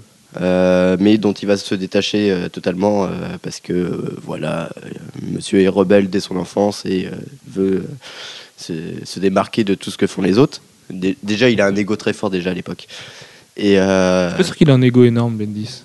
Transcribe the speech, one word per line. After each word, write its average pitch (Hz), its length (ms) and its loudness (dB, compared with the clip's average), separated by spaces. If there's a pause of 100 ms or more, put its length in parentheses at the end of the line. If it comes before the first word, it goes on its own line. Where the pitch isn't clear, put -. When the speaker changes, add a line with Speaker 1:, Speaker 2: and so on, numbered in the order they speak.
(400)
Speaker 1:
euh, 92 600 4
mais 104 180 6
dont 101 160 2
il - 140 -10
va 101 100 2
se - 160 -6
détacher, 101 560 0
euh, 90 200 -2
totalement, 95 560 -2
euh, 87 40 -4 (320)
parce 82 200 -12
que, - 120 -6
euh, 87 480 -4
voilà, 78 480 -6 (160)
euh, - 40 -14 (340)
monsieur 92 360 0
est 95 80 6
rebelle 95 440 4
dès 98 80 0
son 92 180 -6
enfance 101 480 -2
et, 95 220 -2
euh, - 80 -12 (320)
veut, 95 300 0
euh, 90 60 -6 (720)
se, - 160 -12 (320)
se - 140 -12
démarquer 98 440 0
de 98 100 0
tout - 160 -6
ce - 80 -10
que - 80 -2
font - 160 -4
les 95 160 2
autres. - 240 2 (300)
Dé-, 92 320 -4
déjà, 104 260 2
il 104 120 4
a 101 40 4
un 98 100 2
ego 104 200 -2
très 104 180 -2
fort 107 160 -4
déjà 92 220 -2
à - 20 -2
l'époque. - 340 -12 (720)
Et, 98 200 4
euh, 92 500 2
Speaker 2:
Je 87 60 -6
suis - 20 -8
pas 190 60 2
sûr - 120 -8
qu'il 160 140 4
a 135 60 6
un 127 80 4
ego 123 200 6
énorme, 117 320 2
Bendis. 107 500 -8